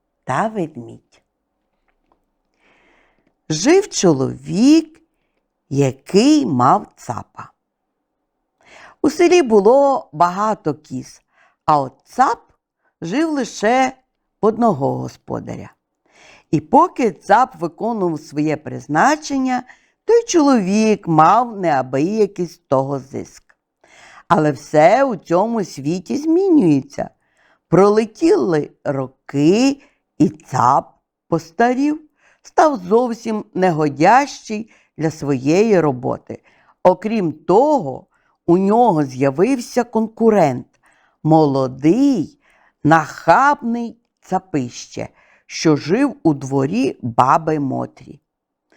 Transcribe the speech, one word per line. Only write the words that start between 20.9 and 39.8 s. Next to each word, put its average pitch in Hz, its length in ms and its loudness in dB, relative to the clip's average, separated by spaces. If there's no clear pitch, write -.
мав 196 520 2
неабиякий 170 880 -2
з - 100 -20
того 135 420 -4
зиск. 131 560 -16
Але 156 240 2
все 165 520 2
у 262 120 -2
цьому 202 480 -2
світі 170 540 -6
змінюється. 302 920 0
Пролетіли 214 1000 2
роки, 147 960 -2
і - 120 2
цап 127 640 -2
постарів, 254 760 -2
став 302 360 0
зовсім 220 760 -2
негодящий 185 1160 0
для 156 140 -4
своєї 156 680 0
роботи. 127 600 -4
Окрім 185 480 0
того, 190 760 0
у 170 120 4
нього 196 460 2
з'явився 165 800 -2